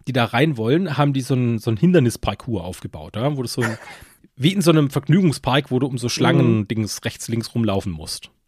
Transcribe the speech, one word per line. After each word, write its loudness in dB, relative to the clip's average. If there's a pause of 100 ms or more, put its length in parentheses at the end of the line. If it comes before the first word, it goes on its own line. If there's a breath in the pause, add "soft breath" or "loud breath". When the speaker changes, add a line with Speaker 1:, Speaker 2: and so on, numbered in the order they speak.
Speaker 1:
die -6
da 2
rein 0
wollen, 0
haben 2
die -2
so -2
einen, 0
so -2
einen 0
Hindernisparcours 0
aufgebaut, -14
ja? -2
Wo -6
das -8
so -4
ein, -4 (300 loud breath)
Speaker 2:
<laughs> -20
Speaker 1:
wie 2
in 0
so 4
einem 4
Vergnügungspark, 2
wo 0
du 0
um -6
so -4
Schlangen-, 2
Speaker 2:
Mhm. -4
Speaker 1:
Dings -4
rechts, -8
links -4
rumlaufen -2
musst, -12 (180)